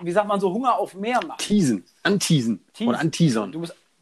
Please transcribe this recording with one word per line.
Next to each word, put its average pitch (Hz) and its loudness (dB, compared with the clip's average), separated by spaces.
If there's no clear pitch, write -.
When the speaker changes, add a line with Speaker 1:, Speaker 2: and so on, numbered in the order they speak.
Speaker 1:
wie 175 -6
sagt 196 2
man 202 0
so, 190 0
Hunger 233 0
auf 190 -6
mehr 214 -2
machen. 139 -12
Speaker 2:
Teasen, 156 2
anteasen 147 0
Speaker 1:
Teasen. 233 -4
Speaker 2:
oder - 0
anteasern. 135 0
Speaker 1:
Du 160 -8
musst 165 -12